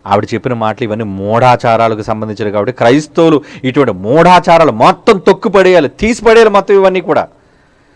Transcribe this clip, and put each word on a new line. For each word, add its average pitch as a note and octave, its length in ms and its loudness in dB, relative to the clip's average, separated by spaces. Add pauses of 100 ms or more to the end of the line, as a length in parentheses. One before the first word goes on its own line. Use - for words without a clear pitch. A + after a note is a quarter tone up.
ఆవిడ G2+ 260 -2
చెప్పిన B2 200 -4
మాటలు A2 300 -6
ఇవన్నీ A2 220 -6
మూఢాచారాలకు A2+ 960 0
సంబంధించినవి. G#2+ 500 -8
కాబట్టి G#2 220 -4
క్రైస్తవులు D3+ 680 0 (200)
ఇటువంటి B2+ 280 -2
మూఢాచారాలు E3 800 2
మొత్తం E3+ 460 0
తొక్కుపడేయాలి, F3+ 720 0
తీసిపడేయాలి A3 600 2
మొత్తం G3+ 240 0
ఇవన్నీ F#3+ 280 2
కూడా. B2+ 260 -4 (680)